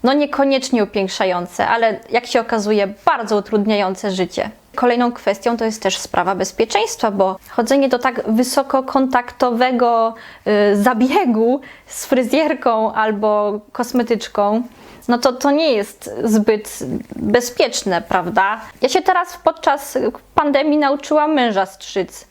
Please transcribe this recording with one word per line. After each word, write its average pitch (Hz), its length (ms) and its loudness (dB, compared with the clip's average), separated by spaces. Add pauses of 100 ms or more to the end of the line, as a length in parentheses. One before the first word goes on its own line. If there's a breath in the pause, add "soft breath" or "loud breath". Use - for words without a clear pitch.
No 254 100 2
niekoniecznie 277 720 0
upiększające, 190 840 -2
ale 226 320 0 (100)
jak 240 160 -2
się 240 140 0
okazuje, 208 540 0 (100)
bardzo 226 320 2
utrudniające 202 760 0
życie. 185 400 -4 (240)
Kolejną 240 380 2
kwestią 233 440 -2
to 226 80 -2
jest 220 180 -4
też 190 160 -2
sprawa 180 360 -2
bezpieczeństwa, 233 760 -2
bo 190 260 0 (140)
chodzenie 269 380 2
do 254 100 2
tak 240 320 -2
wysoko 262 520 0
kontaktowego, 247 1300 0 (580 loud breath)
y, 202 100 2
zabiegu 247 800 2 (260 loud breath)
z - 200 -14
fryzjerką 254 880 0
albo 208 680 0 (120)
kosmetyczką, 226 920 -2 (460 loud breath)
no 240 100 2
to, 247 140 0
to 254 180 -2
nie 302 220 2
jest - 380 -4 (140)
zbyt 214 540 0 (380)
bezpieczne, 240 840 0
prawda? 190 580 0 (220 loud breath)
Ja 262 60 0
się 359 140 2
teraz 359 420 0
podczas 254 540 0 (360)
pandemii 294 440 2
nauczyłam 294 560 0
męża 214 320 2
strzyc. - 640 -8